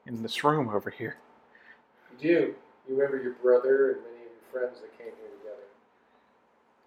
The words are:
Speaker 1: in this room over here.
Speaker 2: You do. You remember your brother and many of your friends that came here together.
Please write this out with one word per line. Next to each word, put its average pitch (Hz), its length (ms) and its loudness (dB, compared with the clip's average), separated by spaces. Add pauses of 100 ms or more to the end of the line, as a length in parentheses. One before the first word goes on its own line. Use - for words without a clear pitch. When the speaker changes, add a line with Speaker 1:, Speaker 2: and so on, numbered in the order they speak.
Speaker 1:
in 113 160 -8
this - 200 -6
room 147 260 2
over 104 200 -4
here. - 280 -10 (1000)
Speaker 2:
You 147 80 -2
do. 160 280 2 (320)
You 131 80 -4
remember 135 260 0
your 123 120 -6
brother 131 580 4
and - 100 -4
many - 240 -18
of - 80 -20
your - 180 -20
friends 123 300 -6
that 104 160 -20
came 113 160 -16
here 107 240 -20
together. 104 300 -18 (1200)